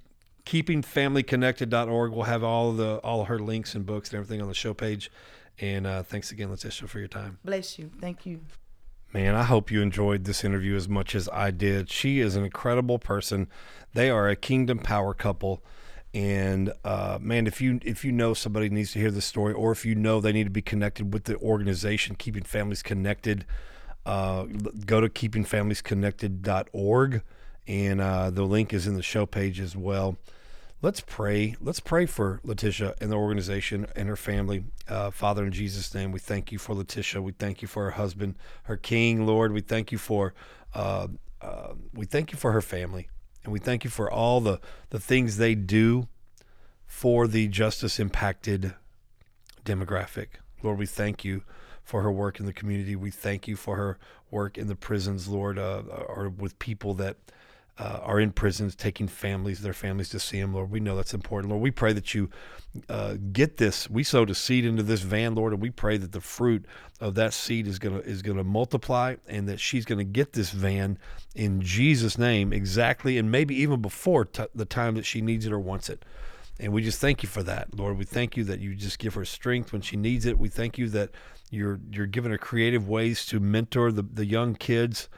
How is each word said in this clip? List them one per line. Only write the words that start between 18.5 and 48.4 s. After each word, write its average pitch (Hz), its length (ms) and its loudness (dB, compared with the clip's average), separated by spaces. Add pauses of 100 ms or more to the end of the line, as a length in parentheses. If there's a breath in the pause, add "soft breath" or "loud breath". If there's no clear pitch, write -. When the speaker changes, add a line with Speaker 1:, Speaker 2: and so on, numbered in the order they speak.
Speaker 1:
needs 104 240 0
to 104 60 -2
hear 107 120 4
this 101 140 -2
story, 107 280 0
or 107 180 2
if 110 140 -2
you 113 80 2
know 110 260 4
they 107 140 4
need 107 120 4
to 101 40 -2
be 104 140 0
connected 101 500 0
with 107 120 -2
the 107 120 -2
organization, 104 760 2
Keeping 101 280 -4
Families 104 380 -2
Connected, 101 640 0 (600 loud breath)
uh, 95 360 0
l-, 95 60 -6 (380)
go 110 140 6
to 110 100 6
keepingfamiliesconnected 101 1300 0
dot 95 320 2
org, 117 480 4 (460 soft breath)
and, 98 340 2
uh, 92 300 2
the 98 120 2
link 104 300 4
is 95 140 0
in 101 80 0
the 90 80 -2
show 107 240 0
page 98 320 -2
as 92 160 -6
well. 95 420 0 (640 soft breath)
Let's 190 180 2
pray. 104 600 0
Let's - 180 -4
pray 170 260 2
for 98 380 0
Letitia 107 560 -2
and 107 100 -2
the 107 60 0
organization 101 800 0
and 104 140 -2
her 104 80 -2
family. 101 480 -2 (240)
Uh, 104 220 -2
Father, 101 340 0
in 98 80 0
Jesus' 98 420 -4
name, 95 160 -2
we 92 80 -4
thank - 320 -4
you 104 80 -6
for - 160 -6
Letitia. 98 460 -6
We 95 100 -4
thank 101 300 -6
you 98 80 -8
for 101 160 -4
her 95 60 -2
husband, 98 440 -4 (280 loud breath)
her 107 120 -4
king, 117 500 2
Lord. 110 280 4
We 104 80 0
thank 110 320 -2
you 113 40 -2
for, 98 360 0 (420 loud breath)
uh, 98 320 -2 (340)
uh, 92 280 -10 (240)
we 104 120 -8
thank 151 280 -2
you 143 40 -8
for 120 140 2
her 107 100 4
family, 90 460 -6 (380)
and 107 80 -4
we 104 60 -2
thank 123 260 0
you 123 40 -6
for 107 220 -2
all 120 300 4
the, 101 180 2 (300 loud breath)
the 110 100 -4
things 117 380 4
they 113 180 6
do 110 540 4 (760 soft breath)
for 120 440 4
the 110 180 4
justice 107 500 0
impacted 98 760 0 (920)